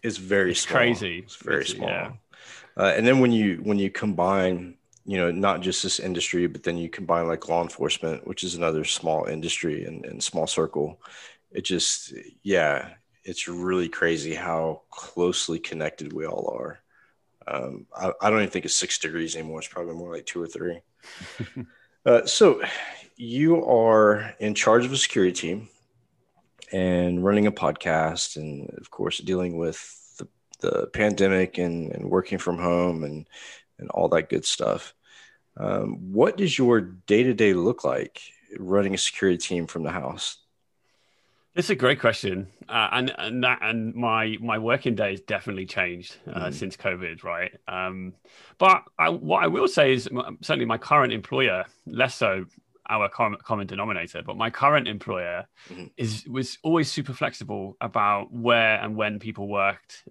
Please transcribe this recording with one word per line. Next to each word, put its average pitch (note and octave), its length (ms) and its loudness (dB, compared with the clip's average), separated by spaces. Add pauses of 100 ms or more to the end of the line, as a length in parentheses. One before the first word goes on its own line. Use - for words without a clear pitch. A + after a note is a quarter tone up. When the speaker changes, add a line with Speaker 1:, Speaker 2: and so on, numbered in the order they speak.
Speaker 1:
It's A2 140 -4
very F#2 360 2
Speaker 2:
It's F#2 80 0
Speaker 1:
small. - 180 0
Speaker 2:
crazy. G#2 400 2
Speaker 1:
It's - 180 -16
very C#2+ 260 -2
Speaker 2:
It's, - 120 -4
Speaker 1:
small. - 140 -6
Speaker 2:
yeah. F2 240 -6 (640)
Speaker 1:
Uh, F#2+ 200 4
and A2+ 100 4
then C3 120 8
when B2 140 6
you, G#2 320 4
when G#2 140 2
you G2 120 0
combine, F#2 840 0 (280)
you G2 140 -2
know, F2 120 2
not F#2+ 300 0
just F2+ 220 -2
this F#2 180 -2
industry, F2 460 -2
but D#2+ 160 -6
then E2+ 160 -2
you E2+ 100 -6
combine, E2+ 380 -2
like, E2 220 -4
law E2+ 140 2
enforcement, D#2+ 640 -4
which F#2 180 -10
is E2+ 100 -6
another D#2+ 300 -2
small D#2+ 420 -2
industry D#2 580 -4
and, - 220 -12
and - 160 -10
small D#2+ 240 -2
circle. D#2 540 -2 (500)
It - 120 -8
just, - 520 -4 (280)
yeah, D#2 480 2 (340)
it's - 240 -8
really F2+ 420 -2
crazy D#2+ 440 -2
how D#2+ 560 -4
closely - 680 -2
connected D#2 560 -8
we D#2 120 -6
all - 320 -6
are. C#2+ 220 -10 (680)
Um, C2+ 480 -8
I, F#2 160 -4 (120)
I G#2 80 4
don't G#2+ 100 4
even F#2+ 100 0
think F2+ 140 -6
it's F2+ 100 -2
six - 240 -2
degrees E2 380 -6
anymore. D#2+ 220 -10
It's D#2+ 100 -12
probably E2+ 260 -10
more E2+ 200 -12
like D#2 100 -12
two - 180 -8
or E2 40 -6
three. E2+ 400 -6
<laughs> - 800 -14 (400)
Uh, A#2+ 180 8
so - 380 6 (540)
you D3 500 4
are A2 720 6
in G#2+ 160 -2
charge A#2+ 320 6
of C3 60 -4
a C3+ 40 -2
security F#2 360 4
team G2+ 360 -6 (1040)
and F2+ 520 2
running G#2 220 6
a G#2 60 4
podcast D#2+ 840 0
and, D2+ 320 -10 (100)
of - 120 -20
course, - 280 -4
dealing F2+ 380 -2
with - 600 -8
the, - 100 -14 (320)
the - 280 0
pandemic F#2+ 680 2
and, E2+ 340 -2
and - 180 -8
working F#2 280 0
from F2 200 -2
home F2 460 0
and, D2+ 220 -10 (520)
and - 120 -14
all - 180 0
that E2 200 2
good - 160 -2
stuff. - 500 -2 (640)
Um, G2 560 -4
what A#2+ 240 4
does F#3 200 0
your A#2+ 240 6
day-to-day G#2 760 4
look F2+ 300 2
like B1+ 360 -2 (380)
running G2 360 2
a F#2 40 -4
security F#2 400 2
team E2+ 280 -4
from E2 160 -8
the D2+ 80 -4
house? E2 480 -8 (1160)
Speaker 2:
It's F3 160 0
a G3 40 2
great B2+ 240 2
question. F#2+ 480 0 (220)
Uh, A2 240 0
and, B2+ 260 -2
and A#2+ 240 -4
that, B2 200 2
and A2+ 320 -2
my, A2 460 0
my A2+ 180 -2
working A#2 360 0
day G2+ 160 0
has F#2+ 120 -8
definitely F#2+ 440 -6
changed, F2 500 -6 (120)
uh, - 40 -12 (120)
Speaker 1:
Mm-hmm. F2+ 80 -4
Speaker 2:
since F2+ 240 -8
covid, F2+ 480 -6
right? F2 280 -4 (140)
Um, F#2 460 -6 (460)
but F#3+ 260 6 (140)
I, E3 100 6
what E3+ 340 2
I E3 60 4
will G#3+ 180 2
say C#3 280 4
is A#2+ 120 -2
m-, - 340 -8
certainly C3+ 260 -2
my A2+ 120 0
current C3+ 340 4
employer, G#2+ 520 0 (220)
less B2+ 280 0
so F#2+ 300 0 (440)
our G#2 200 0
com-, G#2 340 -2
common G2+ 240 -4
denominator, F#2+ 580 -6
but G2 120 -8
my A2+ 140 -2
current C#3 360 4
employer F#2 600 -6 (220)
Speaker 1:
Mm-hmm. F2 180 -14 (100)
Speaker 2:
is, A2 320 -6
was B2+ 340 -6
always D#3+ 300 2
super C#3+ 200 -6
flexible G#2 680 -6
about G#2 520 -2
where A#2 480 4
and A2 140 -6
when G#2 240 -2
people G#2+ 300 -8
worked. G2+ 640 -2